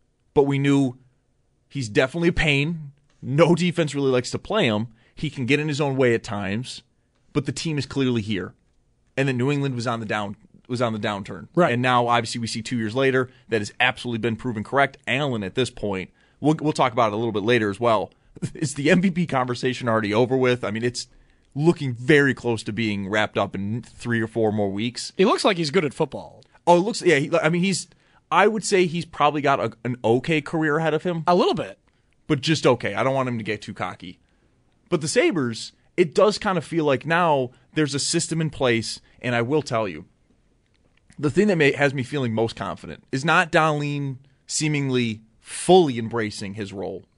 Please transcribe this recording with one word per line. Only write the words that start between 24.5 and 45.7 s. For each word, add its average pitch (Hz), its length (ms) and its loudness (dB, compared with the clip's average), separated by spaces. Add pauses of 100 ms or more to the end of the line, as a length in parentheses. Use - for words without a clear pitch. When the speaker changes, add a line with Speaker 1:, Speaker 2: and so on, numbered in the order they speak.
Speaker 1:
more 104 200 0
weeks. 113 460 -6
Speaker 2:
He 185 80 4
looks 339 180 0
like 208 140 2
he's 160 140 -2
good 170 140 0
at 139 100 -4
football. 104 480 -8 (240)
Speaker 1:
Oh, 175 100 8
it 175 40 4
looks, 214 200 -4
yeah. 175 140 4
He, 143 160 0 (100)
I 156 80 2
mean, 175 140 0
he's, 196 240 -2 (440)
I 180 160 6
would 220 160 0
say 185 220 2
he's 170 200 -4
probably 147 360 0
got 139 180 2
a, 107 120 -2 (120)
an 120 200 -4
okay 131 380 2
career 156 360 -2
ahead 160 160 0
of 156 80 0
him. 170 240 -4
Speaker 2:
A 180 80 4
little 262 220 4
bit. 107 240 -8 (480)
Speaker 1:
But 147 140 2
just 156 260 2
okay. 113 260 2
I 98 100 -2
don't 135 120 2
want 131 140 0
him 120 100 -4
to 110 40 -8
get 104 200 -6
too 107 100 -12
cocky. 90 460 -10 (680)
But 170 120 0
the 151 60 -6
Sabres, 165 640 0 (240)
it 165 180 2
does 208 240 4
kind 190 200 -2
of 143 80 -4
feel 160 200 -2
like 135 200 0
now 165 440 2 (240)
there's 147 220 0
a 135 40 -2
system 165 420 -2
in 156 80 -2
place, 117 500 0 (220)
and 123 120 -4
I 120 80 0
will 135 200 0
tell 113 260 -2
you, 82 180 -10 (1120)
the 143 140 -2
thing 196 160 4
that 202 100 2
may, 139 140 4
has 143 220 0
me 139 100 -4
feeling 127 300 -4
most 110 220 0
confident - 560 -10
is 135 140 -4
not 165 260 2
Dahlin 147 640 0 (280)
seemingly 131 760 0 (180)
fully 170 580 4